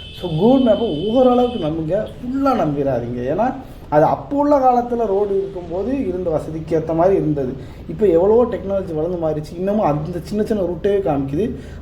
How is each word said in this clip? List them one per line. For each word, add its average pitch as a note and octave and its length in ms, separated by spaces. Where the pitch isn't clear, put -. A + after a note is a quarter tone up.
So, F3+ 120
Google A#3+ 360
மேப்பை G3 400
ஓரளவுக்கு B3 520
நம்புங்க, D#3+ 320
ஃபுல்லா B3 580
நம்பிடாதீங்க. C3+ 840
ஏன்னா, A#3 180
அது D3+ 140
அப்போ C3+ 320
உள்ள C#4+ 220
காலத்துல A#3+ 480
ரோடு G3 320
இருக்கும்போது F#3+ 680
இருந்த F3+ 220
வசதிக்கு D#3+ 500
ஏத்த D#3+ 160
மாதிரி F#3 200
இருந்தது. C#3+ 380
இப்போ D#3+ 180
எவ்வளவோ G3+ 400
டெக்னாலஜி F#3+ 480
வளர்ந்து D#3+ 360
மாறிடுச்சு. D3+ 240
இன்னமும் G3 320
அந்த D3+ 380
சின்ன G#3 200
சின்ன G#3 200
ரூட்டே E3+ 220
காமிக்குது. E3+ 680